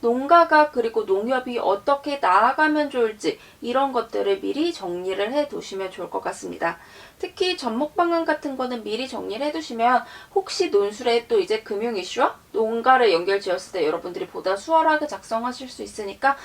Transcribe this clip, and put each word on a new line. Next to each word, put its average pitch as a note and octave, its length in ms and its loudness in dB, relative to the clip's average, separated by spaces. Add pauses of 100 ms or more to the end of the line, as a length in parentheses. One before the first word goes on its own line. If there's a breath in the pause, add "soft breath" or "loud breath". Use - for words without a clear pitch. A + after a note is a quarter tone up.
농가가 D4+ 680 6
그리고 A3+ 320 0
농협이 A#3+ 560 0
어떻게 C#4+ 600 0
나아가면 C#4+ 720 4
좋을지 A3 480 -2 (220 loud breath)
이런 C4 320 0
것들을 G3+ 480 -2
미리 D4+ 340 -2
정리를 F#3 600 -4
해 C#4+ 160 0
두시면 F#3+ 420 -8
좋을 F3 180 -10
것 F#3+ 120 -6
같습니다. F3 560 -6 (400 loud breath)
특히 F#4 400 -4
접목 B3+ 400 -4
방안 E4+ 260 2
같은 D4+ 320 -2
거는 B3 280 -6
미리 A3+ 260 -6
정리를 G#3 360 -6
해 D4+ 60 -2
두시면 B3 520 0 (300 loud breath)
혹시 - 360 0
논술에 A3+ 580 0
또 A3+ 120 4
이제 G#3+ 240 0
금융 A3+ 340 -4
이슈와 A#3 400 -2 (160)
농가를 A#3 580 4
연결 F3+ 300 0
지었을 - 320 -4
때 F3 120 0
여러분들이 E3+ 420 -4
보다 F#3 280 -4
수월하게 D#4 520 2
작성하실 B3 600 -6
수 A#3 160 -12
있으니까 G#3 600 -2